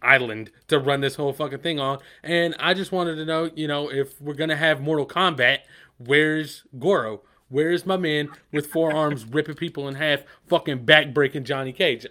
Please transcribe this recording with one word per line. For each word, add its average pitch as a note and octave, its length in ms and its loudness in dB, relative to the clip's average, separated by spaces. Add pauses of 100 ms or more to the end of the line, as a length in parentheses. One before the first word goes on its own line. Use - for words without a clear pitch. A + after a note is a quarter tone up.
island A#2 500 2 (180)
to D3+ 100 4
run C#3 220 0
this C3+ 140 -2
whole C#3+ 180 -2
fucking C#3 260 -8
thing D#3+ 220 -4
on. C3+ 180 -4 (240)
And E3+ 360 0
I E3 140 2
just F#3+ 200 -4
wanted F3 220 -2
to D#3 100 -6
know, D#3+ 300 -2
you D#3 120 -4
know, D3 240 -4
if C#3 300 -4
we're C#3+ 140 -8
gonna D#3 200 -2
have D#3 240 2
Mortal D3 260 0
Kombat, C#3 540 2 (380)
where's D3+ 680 2 (160)
Goro? A#2+ 440 0 (260)
Where's D#3+ 360 0
my F#3+ 120 0
man D3+ 320 -2 (220)
with D3 160 -2
four D#3+ 280 2
arms D3 300 0
<laughs> A2+ 40 -16
ripping D3+ 260 -2
people C#3+ 320 -8
in C#3 80 -6
half, D3 260 0 (260)
fucking C#3+ 380 0
backbreaking D3 580 4
Johnny C3+ 300 -6
Cage? C3 380 0